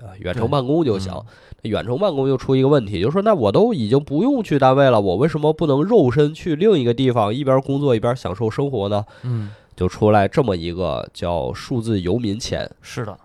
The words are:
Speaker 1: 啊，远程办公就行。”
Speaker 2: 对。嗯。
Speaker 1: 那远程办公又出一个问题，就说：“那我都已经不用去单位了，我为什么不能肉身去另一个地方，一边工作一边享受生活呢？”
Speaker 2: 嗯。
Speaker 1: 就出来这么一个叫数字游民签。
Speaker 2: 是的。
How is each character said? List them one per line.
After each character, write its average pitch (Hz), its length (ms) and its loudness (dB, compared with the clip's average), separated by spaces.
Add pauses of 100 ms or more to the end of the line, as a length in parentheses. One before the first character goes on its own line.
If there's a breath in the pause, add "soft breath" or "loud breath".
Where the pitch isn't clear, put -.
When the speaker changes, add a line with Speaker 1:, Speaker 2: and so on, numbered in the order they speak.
Speaker 1:
啊， 95 160 -18
远 90 160 -6
程 117 160 -2
办 139 160 -2
公 160 180 0
就 104 140 0
行。” 95 160 -8
Speaker 2:
对。 - 60 -10
嗯。 110 40 -16 (380 loud breath)
Speaker 1:
那 110 80 -8
远 87 140 -2
程 123 140 -4
办 190 160 -2
公 135 120 0
又 135 120 0
出 135 180 0
一 131 60 4
个 131 60 4
问 143 180 4
题， 95 160 -4
就 120 80 0
说 190 120 -2
：“那 220 120 4
我 104 180 2
都 208 220 2
已 117 120 -2
经 135 160 2
不 147 200 -2
用 262 200 0
去 151 160 0
单 131 160 4
位 139 140 4
了， 117 120 4
我 95 160 2
为 139 120 2
什 156 100 -4
么 151 140 0
不 160 140 -2
能 139 160 2
肉 185 280 4
身 147 220 2
去 160 240 -4
另 190 220 4
一 123 60 0
个 117 100 2
地 127 180 2
方， 110 220 2
一 139 100 -4
边 131 160 4
工 139 180 -2
作 139 160 2
一 113 60 0
边 120 160 0
享 90 180 -6
受 110 160 -2
生 139 200 -2
活 101 180 -2
呢？” 104 160 -2 (180 loud breath)
Speaker 2:
嗯。 113 280 -6 (260 loud breath)
Speaker 1:
就 90 120 0
出 107 220 2
来 101 180 4
这 - 140 0
么 107 120 0
一 85 180 -6
个 78 420 -6
叫 82 400 -4
数 - 260 -6
字 110 200 0
游 90 180 0
民 110 200 -4
签。 - 300 -8 (140)
Speaker 2:
是 - 220 -10
的。 104 200 -12